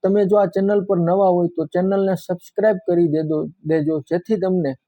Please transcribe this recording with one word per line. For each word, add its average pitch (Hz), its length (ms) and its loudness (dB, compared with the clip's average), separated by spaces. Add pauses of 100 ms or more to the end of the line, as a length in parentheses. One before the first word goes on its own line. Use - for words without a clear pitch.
તમે 196 220 2
જો 190 120 2
આ 202 80 4
ચેનલ 196 400 0
પર 196 120 0
નવા 180 320 2
હોય 175 260 2
તો 165 100 -4
ચેનલને 190 500 -2
સબસ્ક્રાઇબ 185 640 -2 (100)
કરી 175 200 2
દેજો, 156 300 -2 (280)
દેજો 156 340 0
જેથી 180 380 -4
તમને 180 340 0 (160)